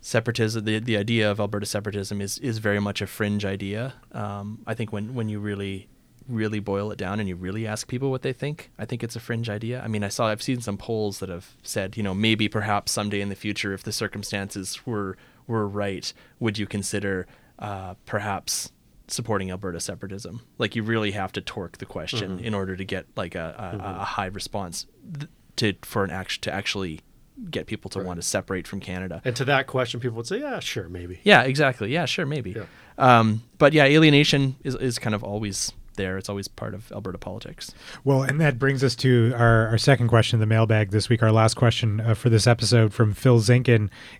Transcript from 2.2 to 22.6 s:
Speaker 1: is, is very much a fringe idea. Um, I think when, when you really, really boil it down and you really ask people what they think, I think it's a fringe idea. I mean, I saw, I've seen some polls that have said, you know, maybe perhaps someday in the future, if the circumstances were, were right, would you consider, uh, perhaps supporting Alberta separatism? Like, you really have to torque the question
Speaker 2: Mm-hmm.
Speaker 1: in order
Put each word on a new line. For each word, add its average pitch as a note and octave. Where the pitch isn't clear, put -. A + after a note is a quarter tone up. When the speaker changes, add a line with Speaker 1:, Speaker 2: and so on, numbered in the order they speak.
Speaker 1:
is, G2+
is A2+
very G#2
much G2+
a G2
fringe G#2
idea. G2+
Um, G#2
I A2+
think G#2+
when, G#2+
when A2+
you G#2
really, G2+
really G#2+
boil G2+
it G2+
down G#2
and G2+
you F2+
really G2
ask G#2+
people C3
what C3
they C3
think, D3
I -
think A#2+
it's A#2
a A2+
fringe A#2
idea. A2+
I G#2+
mean, G#2+
I G2+
saw, A2+
I've G#2+
seen B2
some G2+
polls G#2+
that F#2+
have F2+
said, G2
you G#2+
know, G2
maybe G#2+
perhaps G#2
someday G#2
in G2+
the G2
future, G2+
if F#2+
the G#2+
circumstances G2+
were, G2+
were A2
right, G2
would G#2+
you G2+
consider, G2
uh, F#2+
perhaps -
supporting G2+
Alberta F#2
separatism? F#2+
Like, A2
you A2+
really G#2+
have F#2+
to G2
torque -
the -
question F#2+
Speaker 2:
Mm-hmm. -
Speaker 1:
in A2
order F#2+